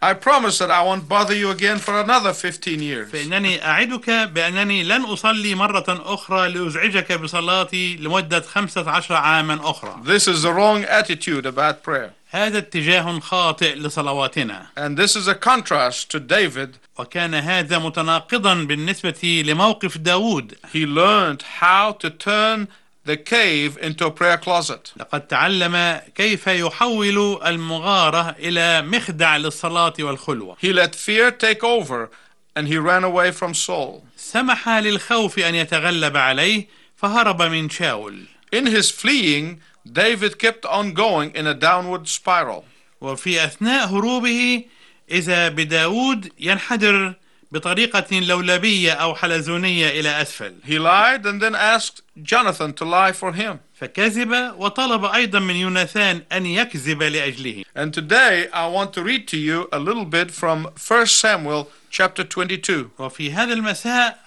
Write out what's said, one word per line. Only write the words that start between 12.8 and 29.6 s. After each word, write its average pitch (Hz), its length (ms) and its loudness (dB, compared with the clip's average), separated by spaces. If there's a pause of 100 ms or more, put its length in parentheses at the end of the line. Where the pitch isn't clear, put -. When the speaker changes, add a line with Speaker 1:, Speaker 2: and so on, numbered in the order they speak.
Speaker 2:
خاطئ 170 560 0
لصلواتنا. 139 920 -4 (100)
Speaker 1:
And 147 200 -6
this 202 180 4
is 190 120 -4
a 190 80 2
contrast 165 760 2
to 156 80 -4
David. 139 580 0 (200)
Speaker 2:
وكان 165 380 -4
هذا 170 420 0
متناقضًا 165 760 0
بالنسبة 165 920 -2
لموقف 185 520 0
داود. 175 560 0 (200)
Speaker 1:
He 156 120 0
learned 165 560 2 (180)
how 190 320 4
to 202 180 -6
turn 214 580 0 (380)
the 151 120 -2
cave 151 640 0
into 160 240 -2
a 151 60 0
prayer 170 260 2
closet. 165 600 -2
Speaker 2:
لقد 143 300 -8
تعلم 170 720 2 (140)
كيف 202 320 0
يحول 202 960 2
المغارة 165 960 0
إلى 170 420 2
مخدع 165 560 0
للصلاة 165 640 0